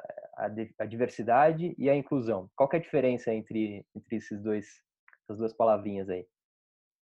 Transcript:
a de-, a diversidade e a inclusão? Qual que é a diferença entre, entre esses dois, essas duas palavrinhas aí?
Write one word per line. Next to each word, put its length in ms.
a 140
de-, 280
a 80
diversidade 920
e 120
a 60
inclusão? 600
Qual 120
que 80
é 40
a 20
diferença 520
entre, 520
entre 220
esses 240
dois, 420
essas 140
duas 160
palavrinhas 560
aí? 180